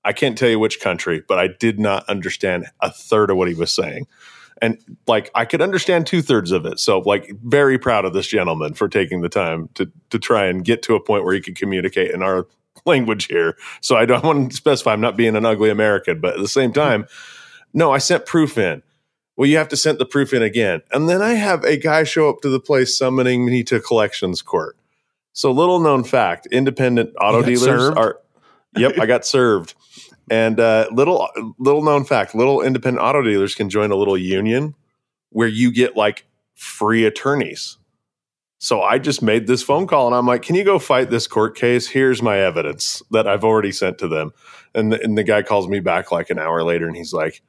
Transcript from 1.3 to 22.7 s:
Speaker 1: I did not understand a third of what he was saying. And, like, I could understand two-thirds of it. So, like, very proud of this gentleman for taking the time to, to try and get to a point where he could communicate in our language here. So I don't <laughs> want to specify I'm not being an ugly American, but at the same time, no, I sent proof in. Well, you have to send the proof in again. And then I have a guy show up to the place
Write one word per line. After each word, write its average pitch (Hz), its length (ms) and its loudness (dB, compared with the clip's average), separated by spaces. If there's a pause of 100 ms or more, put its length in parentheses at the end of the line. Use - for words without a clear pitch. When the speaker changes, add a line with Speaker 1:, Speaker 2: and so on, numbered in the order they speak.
Speaker 1:
I 92 100 2
did 104 320 -2
not 101 280 -2
understand 90 580 -4 (140)
a 98 100 -2
third 107 400 0
of 95 60 2
what 90 120 2
he 85 60 -4
was 82 180 -4
saying. - 340 -6 (540)
And, 113 180 -2 (300)
like, 110 260 0
I 117 100 2
could 156 160 -2
understand 180 460 0
two-thirds 110 460 0
of 82 140 -2
it. - 120 -8
So, 98 220 2
like, 101 320 -2 (100)
very 135 380 4
proud 110 240 0
of 92 80 -4
this 92 160 -2
gentleman 80 460 -2
for 101 140 -2
taking 90 340 -2
the 87 60 -4
time 82 460 -4
to, 95 160 -4 (200)
to 110 100 -4
try 104 260 2
and 90 180 -2
get 113 200 0
to 113 100 2
a 98 80 2
point 104 220 0
where 92 100 0
he 98 60 -2
could 90 160 -14
communicate 95 560 -2
in 90 100 -4
our 92 240 -2 (400)
language 113 400 0
here. 82 300 0 (240)
So - 160 2
I 117 100 6
don't 120 180 2
<laughs> - 0 -
want 143 260 2
to - 60 -14
specify 127 360 0
I'm 107 80 0
not 110 160 0
being 113 200 2
an 110 80 0
ugly 107 260 2
American, 101 500 0
but 90 140 -2
at 90 60 -6
the 98 80 -4
same 127 240 0
time, 131 340 0 (680)
no, 151 180 4
I 139 60 2
sent - 280 0
proof 160 300 0
in. 85 260 -2 (540)
Well, 139 120 2
you 151 80 4
have 151 120 0
to 147 80 -6
send 139 220 0
the 127 80 -2
proof 139 260 -2
in 123 100 2
again. 101 400 0 (100)
And 156 160 0
then 185 140 2
I 226 120 0
have 202 300 0
a 147 120 2
guy 156 280 2
show 151 240 0
up - 140 -4
to 143 60 -2
the 131 120 0
place 131 360 0